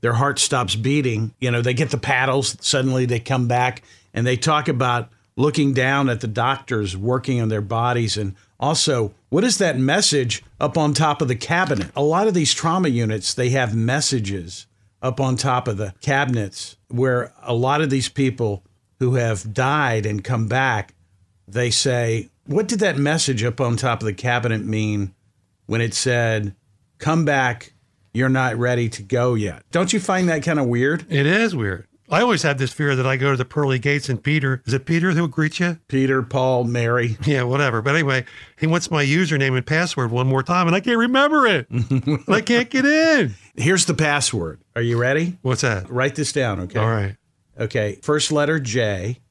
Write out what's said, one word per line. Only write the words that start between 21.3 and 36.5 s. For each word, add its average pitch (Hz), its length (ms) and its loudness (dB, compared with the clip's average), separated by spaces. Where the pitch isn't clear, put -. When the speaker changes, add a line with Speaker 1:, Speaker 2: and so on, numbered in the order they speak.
Speaker 1:
they 120 220 -2
say, 117 580 0
"What 202 220 0
did 226 120 -2
that 175 180 2
message 139 440 0
up 117 180 -2
on 120 160 0
top 120 240 -2
of 113 60 -4
the 107 60 -2
cabinet 113 520 -2
mean 107 480 -2
when 113 140 -2
it 117 140 -2
said, 113 600 0
'Come 160 260 0
back, 131 480 -2
you're 127 140 2
not 131 280 0
ready 120 340 0
to 107 120 -12
go 120 320 0
yet'?" 101 380 -4
Don't 175 200 0
you 220 60 2
find 185 300 0
that 156 160 0
kind 156 160 0
of 131 60 2
weird? 127 420 0
Speaker 2:
It 143 180 2
is 196 300 2
weird. 101 300 -4
I 160 100 4
always 226 220 2
had 143 160 2
this 131 160 -2
fear 143 200 0
that 127 120 0
I 131 100 0
go 135 140 2
to 135 80 2
the 127 80 0
pearly 139 320 0
gates 139 320 -2
and 117 120 -4
Peter, 139 440 0
is 117 80 -2
it 135 100 -2
Peter 170 280 0
who 165 160 2
greets 156 320 -2
you? 175 180 -2
Speaker 1:
Peter, 131 340 2
Paul, 127 420 0